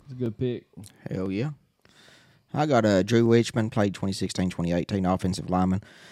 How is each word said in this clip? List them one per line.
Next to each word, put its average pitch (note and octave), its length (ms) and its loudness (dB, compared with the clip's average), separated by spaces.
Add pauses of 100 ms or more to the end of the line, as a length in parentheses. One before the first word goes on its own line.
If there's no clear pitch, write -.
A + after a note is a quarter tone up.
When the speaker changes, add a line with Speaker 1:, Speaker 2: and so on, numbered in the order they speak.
Speaker 1:
It's C3+ 100 -18
a - 20 -14
good A#2+ 220 -4
pick. B2 280 -4 (440)
Speaker 2:
Hell F#2+ 220 -4
yeah. A#2+ 200 -2 (1000)
I D3+ 120 0
got, B2 200 4
uh, G2 180 4
Drew A#2 280 4
Richmond, A#2 400 2
played G2+ 220 0
twenty G2 200 -4
sixteen, F#2 360 -2
twenty F2 240 -4
eighteen, F#2+ 320 -2
offensive F#2 440 -2
lineman. F#2 320 2 (300)